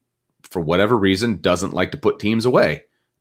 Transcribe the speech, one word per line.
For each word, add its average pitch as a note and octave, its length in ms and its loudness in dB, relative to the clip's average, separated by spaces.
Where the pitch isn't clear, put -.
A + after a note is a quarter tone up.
for - 180 -8
whatever F2+ 360 2
reason, G2 440 0
doesn't F2+ 320 0
like F2+ 180 -2
to - 60 -10
put - 220 -2
teams A2 260 -2
away. B2 380 0